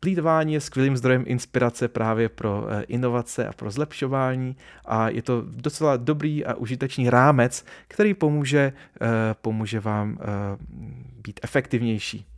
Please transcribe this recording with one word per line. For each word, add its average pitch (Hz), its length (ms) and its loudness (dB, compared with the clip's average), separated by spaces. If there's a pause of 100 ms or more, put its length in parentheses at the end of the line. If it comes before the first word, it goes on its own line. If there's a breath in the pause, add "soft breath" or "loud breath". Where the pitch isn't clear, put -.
Plýtvání 160 540 2
je 151 60 0
skvělým 135 360 2
zdrojem 127 300 2
inspirace 123 640 0
právě 113 400 0
pro, 107 420 -4
eh, 104 120 -4
inovace 120 640 -2
a - 40 -10
pro 110 180 -8
zlepšování 131 840 -2 (280 loud breath)
a 110 240 2
je 113 140 -4
to 120 240 0
docela 139 500 0
dobrý 147 480 -2
a 123 100 -2
užitečný 127 560 -2
rámec, 127 540 6 (240 loud breath)
který 214 260 2
pomůže, 147 580 2 (280 loud breath)
eh, 110 60 0 (360)
pomůže 110 380 -2
vám, 107 400 -2
eh, - 40 -12 (960)
být - 200 -14
efektivnější 113 840 -2 (120)